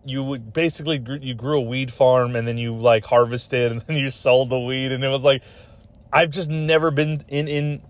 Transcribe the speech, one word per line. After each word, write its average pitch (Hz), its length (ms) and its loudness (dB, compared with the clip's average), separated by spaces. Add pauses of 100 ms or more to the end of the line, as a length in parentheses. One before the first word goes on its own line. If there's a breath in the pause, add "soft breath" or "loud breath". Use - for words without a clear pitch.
you 135 180 -6
would 123 300 -8
basically 160 460 -2
gr-, 127 160 -8
you 135 180 -8
grew 127 260 -2
a 131 40 0
weed 123 280 -4
farm 127 460 4
and 117 100 -2
then 117 120 -4
you, 117 180 -4
like, 113 300 4
harvested 120 680 2
and 117 80 -8
<laughs> - 60 -16
then 156 100 -4
you 135 140 -2
sold 127 400 2
the 127 100 -2
weed. 131 320 -4
And 131 100 -6
it 135 60 0
was 135 160 -2
like, 139 180 4 (720 soft breath)
I've 165 160 4
just 156 220 -4
never 160 400 2
been 151 380 -2
in, 147 200 -4
in, 147 420 -4